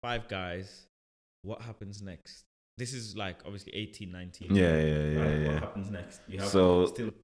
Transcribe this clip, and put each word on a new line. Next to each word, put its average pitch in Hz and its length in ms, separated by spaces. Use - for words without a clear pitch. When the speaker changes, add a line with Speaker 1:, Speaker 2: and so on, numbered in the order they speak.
Speaker 1:
Five 120 260
Guys. 92 580
What 101 200
happens 104 400
next? - 420
This 123 180
is, 110 220
like, 95 280
obviously 98 300
eighteen, 104 380
nineteen. 90 420
Speaker 2:
Yeah, 85 260
yeah, 76 240
yeah, 76 160
Speaker 1:
Right? 76 200
Speaker 2:
yeah. 76 140
Speaker 1:
What 76 100
happens 101 260
next? - 380
You 95 100
have 98 100
Speaker 2:
So 90 380
Speaker 1:
still, 110 240